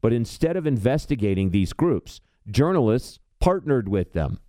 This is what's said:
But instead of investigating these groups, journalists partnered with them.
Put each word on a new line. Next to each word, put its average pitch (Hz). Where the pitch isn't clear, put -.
But 113
instead 156
of 156
investigating 107
these 92
groups, -
journalists 131
partnered 143
with 95
them. 76